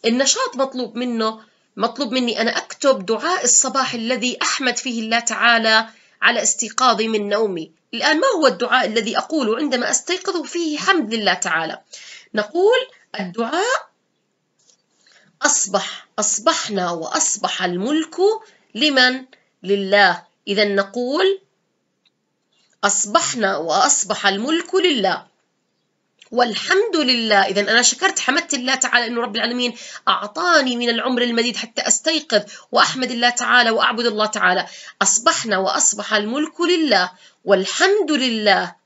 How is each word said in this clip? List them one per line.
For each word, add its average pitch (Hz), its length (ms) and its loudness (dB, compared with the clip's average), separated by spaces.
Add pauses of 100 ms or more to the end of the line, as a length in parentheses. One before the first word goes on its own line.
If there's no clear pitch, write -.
النشاط 262 500 0
مطلوب 254 400 -4
منه، 233 440 -4 (380)
مطلوب 226 340 -4
مني 240 300 -2
أنا 226 160 -2
أكتب 226 480 -2
دعاء 285 380 -2
الصباح 262 500 2
الذي 240 480 -4
أحمد 247 360 -2
فيه 233 240 -6
الله 220 180 -2
تعالى 220 680 2 (360)
على 233 220 2
استيقاظي 226 640 0
من 208 220 -2
نومي. 202 420 -2 (220)
الآن 294 260 2
ما 523 160 2
هو 311 120 4
الدعاء 233 400 2
الذي 220 300 -2
أقوله 240 400 0
عندما 262 340 -2
أستيقظ 359 500 -2
فيه 311 360 -4
حمد 285 360 0
لله 202 200 0
تعالى؟ 165 480 -4 (540)
نقول 381 440 2 (400)
الدعاء: 254 720 -2 (1500)
"أصبح، - 680 -2 (120)
أصبحنا 208 720 -2
وأصبح - 720 -4
الملك 220 520 -2 (600)
لمن؟ 262 500 2 (380)
لله". 196 600 2 (240)
إذا 202 180 2
نقول: 247 760 0 (1400)
"أصبحنا 202 760 0
وأصبح 190 680 0
الملك 294 480 -2
لله، 262 520 0 (1040)
والحمد 339 640 0
لله". 233 500 2
إذا 190 160 0
أنا 220 200 2
شكرت، 381 380 2
حمدت 311 340 -2
الله 262 220 -2
تعالى 247 320 2
إنه 233 140 -4
رب 220 140 -6
العالمين 240 400 -2 (320)
أعطاني 254 680 0
من 240 120 0
العمر 233 320 0
المديد 233 360 0
حتى - 300 -6
أستيقظ 294 540 0 (300)
وأحمد 254 400 2
الله 240 180 2
تعالى 240 400 2
وأعبد 226 360 0
الله 214 200 0
تعالى. 185 400 0 (360)
"أصبحنا 214 560 0
وأصبح 202 560 0
الملك 247 480 -2
لله، 294 500 2 (340)
والحمد 311 640 2
لله 214 640 0 (100)